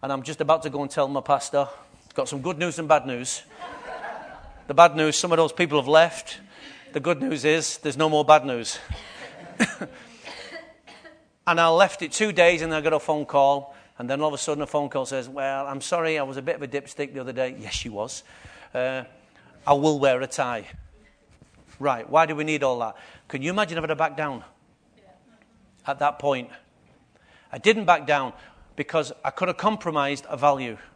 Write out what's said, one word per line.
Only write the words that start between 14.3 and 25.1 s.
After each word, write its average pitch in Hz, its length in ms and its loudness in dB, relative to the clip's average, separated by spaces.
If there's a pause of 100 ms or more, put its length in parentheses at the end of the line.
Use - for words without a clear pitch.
a 139 40 -8
sudden 147 260 -4
a 139 40 -8
phone 147 220 -2
call 131 160 -4
says, 127 240 -6
"Well, 135 380 -4
I'm 139 140 -8
sorry, 160 360 -2
I 143 60 0
was 135 140 -8
a 139 40 -8
bit 165 140 -4
of 143 80 -10
a 135 40 -8
dipstick 139 460 -8
the 135 60 -10
other 131 120 -10
day." 127 260 -4
Yes, 107 160 -12
she - 160 -6
was. 107 340 -8 (500)
"Uh, 127 300 -4 (640)
I 143 60 8
will 147 260 4
wear 131 220 4
a 135 60 -6
tie." 120 380 -4 (1120)
Right, 131 300 -2
why 160 160 6
do 156 100 -4
we 151 80 -4
need 151 200 -2
all 127 160 0
that? 110 160 -6 (320)
Can 135 140 -8
you 156 100 -2
imagine 185 260 -2
if 160 60 -6
I'd 156 60 -6
have 156 80 -2
backed 147 200 -2
down 143 260 -6 (1400)